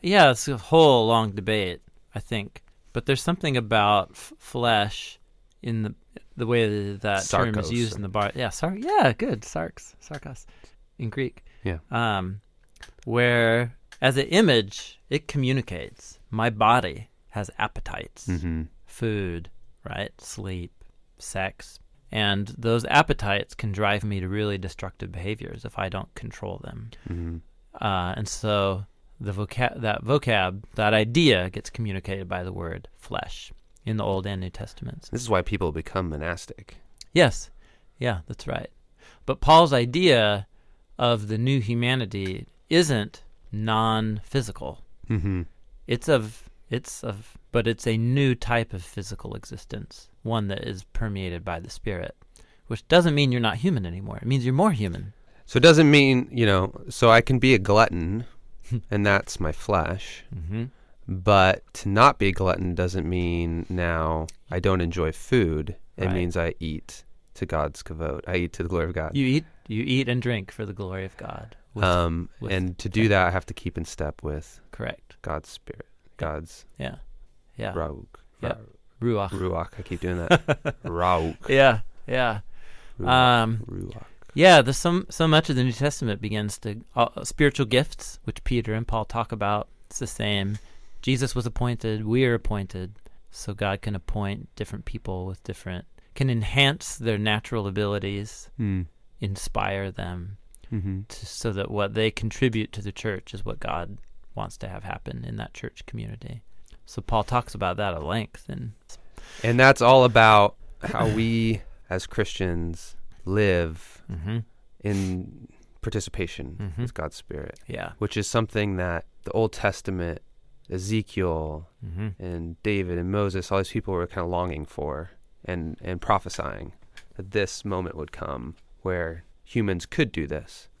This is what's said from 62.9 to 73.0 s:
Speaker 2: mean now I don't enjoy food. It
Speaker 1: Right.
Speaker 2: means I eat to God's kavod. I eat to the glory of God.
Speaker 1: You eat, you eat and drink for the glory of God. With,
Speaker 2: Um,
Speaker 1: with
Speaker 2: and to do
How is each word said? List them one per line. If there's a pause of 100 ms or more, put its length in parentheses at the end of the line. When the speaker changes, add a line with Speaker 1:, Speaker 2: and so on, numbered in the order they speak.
Speaker 2:
mean
now (240)
I
don't
enjoy
food. (220)
It
Speaker 1:
Right.
Speaker 2:
means
I
eat (320)
to
God's
kavod.
I
eat
to
the
glory
of
God.
Speaker 1:
You
eat, (240)
you
eat
and
drink
for
the
glory
of
God. (160)
With,
Speaker 2:
Um, (120)
Speaker 1:
with
Speaker 2:
and
to
do